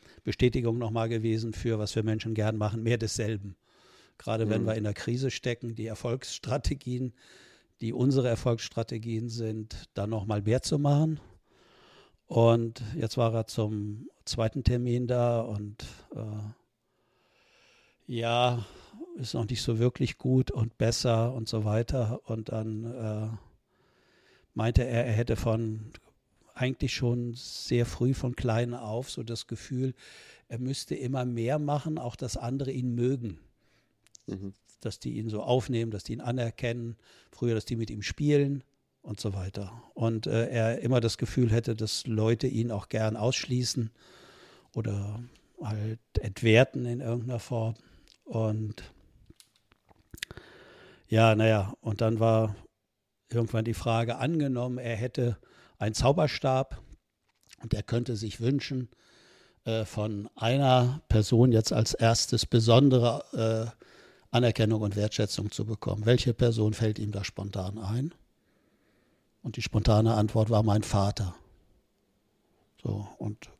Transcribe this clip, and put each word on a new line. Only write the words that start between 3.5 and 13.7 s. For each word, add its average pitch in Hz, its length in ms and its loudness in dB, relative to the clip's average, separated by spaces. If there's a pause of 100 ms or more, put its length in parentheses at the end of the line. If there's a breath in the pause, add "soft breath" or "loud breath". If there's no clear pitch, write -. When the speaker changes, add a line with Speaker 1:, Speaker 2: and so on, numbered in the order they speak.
Speaker 1:
Gerade 110 300 -2
wenn 110 140 2
Speaker 2:
Mhm. 113 40 0
Speaker 1:
wir 110 80 0
in 107 100 -2
der 104 100 -2
Krise 127 360 -2
stecken, 117 440 -6
die 110 120 -8
Erfolgsstrategien, 123 1300 -4 (680 loud breath)
die 113 120 -4
unsere 127 360 4
Erfolgsstrategien 117 1040 -2
sind, 110 640 -8
dann 101 160 -2
nochmal 104 320 -2
mehr 113 200 2
zu 151 160 0
machen. 147 420 4 (1040 loud breath)
Und 117 560 4 (140)
jetzt 113 200 -4
war 113 180 2
er 113 120 -2
zum 107 640 -4 (160)